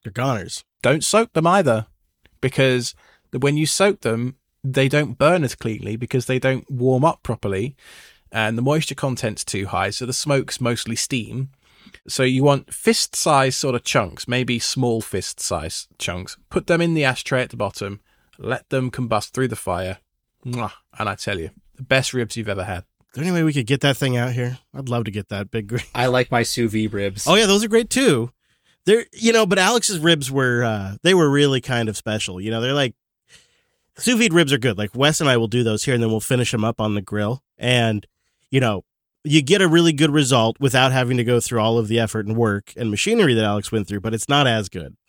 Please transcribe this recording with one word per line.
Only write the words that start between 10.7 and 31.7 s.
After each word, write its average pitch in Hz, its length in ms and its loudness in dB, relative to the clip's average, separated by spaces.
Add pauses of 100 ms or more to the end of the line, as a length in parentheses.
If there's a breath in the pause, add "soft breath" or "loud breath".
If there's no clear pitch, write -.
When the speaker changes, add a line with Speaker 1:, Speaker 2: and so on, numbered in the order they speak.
Speaker 2:
steam. 131 540 -4 (580 soft breath)
So - 140 -2
you 131 200 2
want 143 300 2
fist-sized - 840 2
sort 135 160 -2
of 120 100 -4
chunks, - 420 -2
maybe 123 320 0
small 117 440 -2
fist-sized - 840 -6 (100)
chunks. - 400 -8 (100)
Put - 180 -4
them 170 140 2
in 170 140 2
the 156 100 2
ashtray 127 380 -2
at 123 80 -6
the 120 80 -16
bottom, 101 420 -6 (380)
let - 320 -8
them 131 200 -2
combust 113 420 -4
through 131 160 -2
the 113 80 -6
fire. 92 420 -6 (480)
Mwah. 120 260 -6 (260)
And 110 100 -2
I 95 80 -4
tell 101 220 -6
you, 80 120 -8 (240)
the - 80 -16
best 131 320 0
ribs 120 220 -2
you've 110 120 -8
ever 98 160 -4
had. 92 200 -8 (260)
Speaker 1:
Is - 60 -16
there 139 80 -6
any 180 80 0
way 170 100 2
we 160 100 2
could 135 140 0
get 139 160 -4
that 139 160 2
thing 127 180 0
out 123 160 -2
here? 123 260 -4 (140)
I'd 135 160 -10
love 120 160 -2
to 107 60 -8
get 101 180 -8
that 101 220 -6
big 107 160 -6
green. 107 160 -4 (120)
Speaker 3:
I 123 120 0
like 127 240 2
my 120 140 2
sous 117 280 -2
vide 107 220 -2
ribs. 101 320 -4
Speaker 1:
Oh, 160 80 6
yeah, 220 120 4
those 202 180 4
are 226 40 -4
great, 226 220 2
too. 151 400 2 (560)
They're, 226 260 4
you 226 200 2
know, 226 120 4
but 190 140 2
Alex's 196 400 2
ribs 151 320 2
were, 127 340 0
uh, 101 380 -4
they 175 100 4
were 175 160 6
really 139 320 4
kind 120 300 -2